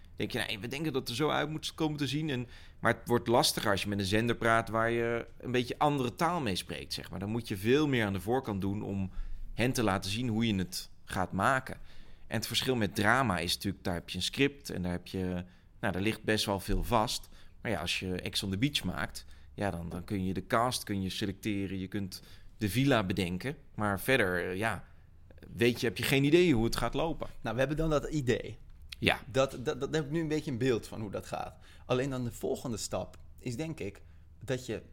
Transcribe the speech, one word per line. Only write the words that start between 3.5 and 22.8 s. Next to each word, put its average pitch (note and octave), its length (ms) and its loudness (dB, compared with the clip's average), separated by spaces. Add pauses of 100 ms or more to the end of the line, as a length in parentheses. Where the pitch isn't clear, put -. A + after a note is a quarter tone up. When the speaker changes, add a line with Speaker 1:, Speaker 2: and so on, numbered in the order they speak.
Speaker 1:
als G2 120 2
je G2+ 60 -2
met G2+ 100 0
een G2+ 60 2
zender G#2+ 320 2
praat A2+ 320 4
waar A2+ 220 2
je A#2 360 0 (120)
een - 140 -8
beetje A#2+ 260 0
andere C#3+ 360 2
taal E3+ 260 2
mee G#2 160 0
spreekt, C#2 360 -8
zeg - 180 -8
maar. F2 100 -6
Dan G2+ 100 -4
moet A#2 180 -4
je G#2+ 80 -2
veel B2+ 320 4
meer A#2+ 180 2
aan G2 60 0
de F#2+ 80 0
voorkant A2+ 400 0
doen G2+ 220 -2
om G2 280 -2 (440)
hen B2 180 2
te B2+ 100 2
laten F#2+ 280 2
zien A#2+ 180 -2
hoe A2+ 180 2
je A2 80 4
het - 360 -2 (140)
gaat - 280 -2
maken. A2+ 440 0 (500)
En - 100 -4
het A2 100 -2
verschil B2+ 300 0
met G#2 180 2
drama G#2+ 440 4
is F2 160 0
natuurlijk, - 300 -4
daar F#2 100 0
heb E2+ 160 -6
je - 60 -6
een F#2 60 -2
script - 480 0
en F2+ 120 -4
daar F2+ 100 -2
heb F2 140 -6
je, F2+ 380 -2 (360)
nou, G2 120 -2
daar F2+ 100 -2
ligt A2 220 0
best G#2+ 200 2
wel G2 160 0
veel F#2 240 0
vast. A2 440 2 (340)
Maar A#2 80 -4
ja, F2+ 100 0
als - 180 -2
je F#2 220 -4
Ex - 220 -4
on G2+ 80 -2
the F#2+ 80 0
Beach D3 260 0
maakt, - 400 -4 (300)
ja, G2+ 160 0
dan, E2+ 180 -6
dan F2+ 160 -8
kun G2 200 -2
je F#2 100 0
de F2+ 120 -4
cast A#2+ 380 2
kun G2 180 -2
je F#2 80 -2
selecteren, G2 680 -4
je F#2 80 -4
kunt G2 360 -6 (360)
de G#2+ 120 0
villa B2 340 4